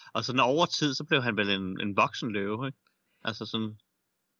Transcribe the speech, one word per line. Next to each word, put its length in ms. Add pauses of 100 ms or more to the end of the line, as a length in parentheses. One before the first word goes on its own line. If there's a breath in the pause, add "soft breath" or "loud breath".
(140)
og 100
sådan 160
over 260
tid, 280
så 100
blev 180
han 140
vel 140
en, 300
en 160
voksen 360
løve, 340
ikke? 120 (460)
Altså 220
sådan 320 (600)